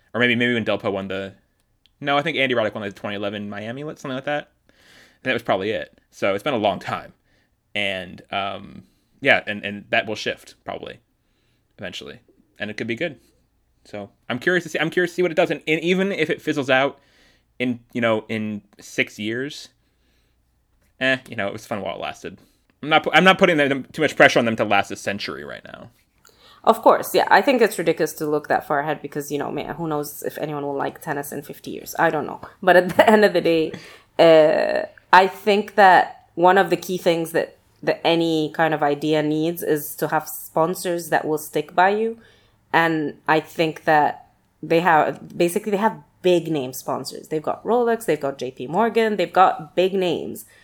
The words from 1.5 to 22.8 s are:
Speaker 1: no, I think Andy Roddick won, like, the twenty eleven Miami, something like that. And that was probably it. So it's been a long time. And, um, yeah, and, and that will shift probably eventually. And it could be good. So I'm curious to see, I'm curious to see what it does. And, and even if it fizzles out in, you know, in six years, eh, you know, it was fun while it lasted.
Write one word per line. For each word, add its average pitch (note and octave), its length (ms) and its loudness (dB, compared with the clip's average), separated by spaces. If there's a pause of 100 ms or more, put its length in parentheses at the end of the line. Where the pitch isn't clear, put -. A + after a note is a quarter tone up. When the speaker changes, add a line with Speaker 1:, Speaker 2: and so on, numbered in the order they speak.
Speaker 1:
no, C#3+ 180 -2
I C#3+ 40 0
think D3 160 -4
Andy C3 160 0
Roddick A2 220 0
won, A2 80 -10
like, G2+ 100 -8
the - 60 -20
twenty G#2 160 -8
eleven G#2 340 -8
Miami, G#2+ 320 -12
something D3+ 300 -12
like C3 140 -8
that. D3 240 -6 (180)
And - 560 -20
that C3 100 -2
was A#2 100 -4
probably G#2 280 -2
it. D2+ 260 -8 (140)
So G2+ 240 -2
it's G2+ 80 -6
been D3+ 100 -2
a A#2+ 40 0
long G2+ 220 0
time. - 340 -10 (640)
And, F#2+ 460 -6 (100)
um, G2 520 -8 (380)
yeah, B2 260 2
and, G#2 180 -8
and G2+ 240 -10
that A#2 160 0
will G#2+ 100 -8
shift - 480 -10
probably - 360 -12 (800)
eventually. F2 420 -14 (400)
And G#2 100 -8
it G#2+ 80 -12
could A#2 100 -12
be A2+ 80 -6
good. D3+ 240 -8 (680)
So G2+ 240 -14 (200)
I'm A#2+ 100 -4
curious F3+ 240 0
to D#3 60 -14
see, - 100 -4
I'm D#3+ 100 -2
curious E3+ 220 0
to - 40 -20
see F3+ 60 0
what F3 100 0
it D#3 40 -10
does. E3+ 160 2
And, D3 160 -6
and D#3 140 2
even F#3 300 0
if D#3 180 -2
it - 120 -6
fizzles C#3+ 280 -2
out C3+ 300 2 (580)
in, B2 220 -4 (140)
you B2 80 -4
know, A2+ 280 2
in G#2+ 320 -6 (180)
six - 400 -20
years, A#2+ 500 -10 (1300)
eh, C3 180 0 (120)
you A#2 60 -16
know, G2+ 120 -4
it - 60 -8
was G#2+ 120 -14
fun G#2+ 160 -8
while F2+ 140 -8
it F#2+ 60 -12
lasted. E2 360 -10 (440)